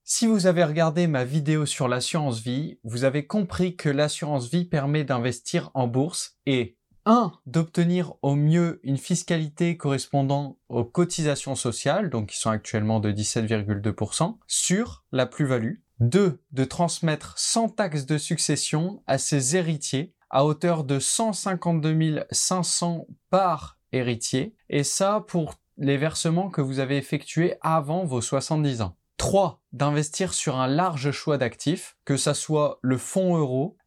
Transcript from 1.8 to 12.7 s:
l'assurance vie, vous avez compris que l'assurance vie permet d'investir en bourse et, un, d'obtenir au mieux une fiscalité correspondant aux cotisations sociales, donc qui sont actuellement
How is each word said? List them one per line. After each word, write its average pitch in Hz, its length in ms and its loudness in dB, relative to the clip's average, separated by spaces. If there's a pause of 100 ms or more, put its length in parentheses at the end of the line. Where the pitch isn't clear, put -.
l'assurance 123 520 -2
vie, 123 440 -4
vous 120 200 -2
avez 143 220 2
compris 185 500 -2
que 151 140 -2
l'assurance 143 580 -2
vie 175 160 0
permet 151 400 0
d'investir 127 720 -2
en 127 140 0
bourse 131 580 -2
et, 127 320 0 (260)
un, 220 280 4 (120)
d'obtenir 170 760 0
au 139 120 2
mieux 160 480 4
une 135 140 -2
fiscalité 170 800 -2
correspondant 139 800 -2 (120)
aux 120 160 0
cotisations 147 680 0
sociales, 143 540 0
donc 113 220 -2
qui - 80 -8
sont - 100 -2
actuellement 110 500 0